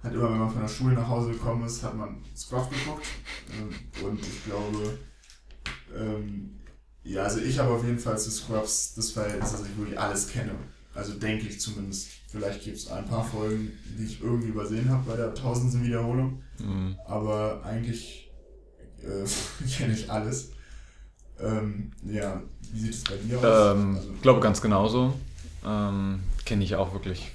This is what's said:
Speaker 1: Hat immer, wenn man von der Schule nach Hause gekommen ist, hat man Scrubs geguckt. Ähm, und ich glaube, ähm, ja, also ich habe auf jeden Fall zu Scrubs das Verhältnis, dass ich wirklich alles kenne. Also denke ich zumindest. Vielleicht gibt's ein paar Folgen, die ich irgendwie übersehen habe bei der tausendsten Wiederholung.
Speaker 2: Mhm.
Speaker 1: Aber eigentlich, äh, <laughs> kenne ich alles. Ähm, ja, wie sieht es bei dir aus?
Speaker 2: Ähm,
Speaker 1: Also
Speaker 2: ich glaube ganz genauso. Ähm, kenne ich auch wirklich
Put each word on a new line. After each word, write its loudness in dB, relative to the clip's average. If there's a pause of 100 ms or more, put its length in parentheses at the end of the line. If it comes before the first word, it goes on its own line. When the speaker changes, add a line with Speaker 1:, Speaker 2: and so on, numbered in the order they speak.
Speaker 1:
Hat -2
immer, 4
wenn 4
man 2
von -2
der -2
Schule 4
nach 2
Hause 2
gekommen 0
ist, -4
hat -4
man -8 (100)
Scrubs -2
geguckt. -4 (540)
Ähm, -8
und -4
ich -8
glaube, -4 (960)
ähm, -6 (440)
ja, -2
also 2
ich 2
habe 6
auf 2
jeden 2
Fall 0
zu 0
Scrubs 0
das -2
Verhältnis, 0
dass -4
ich -6
wirklich -4
alles 0
kenne. -2 (440)
Also -6
denke 0
ich -8
zumindest. -6 (220)
Vielleicht -4
gibt's -10
ein -6
paar 0
Folgen, -2 (260)
die -4
ich -8
irgendwie 2
übersehen 0
habe 4
bei -2
der -2
tausendsten 2
Wiederholung. 2 (180)
Speaker 2:
Mhm. -2 (100)
Speaker 1:
Aber 0
eigentlich, -6 (680)
äh, -4 (420)
<laughs> -2
kenne 2
ich -2
alles. -2 (880)
Ähm, -2 (120)
ja, -2 (320)
wie -4
sieht -2
es -6
bei -2
dir 0
aus? 10
Speaker 2:
Ähm, 4
Speaker 1:
Also -2
Speaker 2:
ich -8
glaube 10
ganz 6
genauso. 6 (520)
Ähm, 2 (260)
kenne 4
ich 2
auch 2
wirklich -4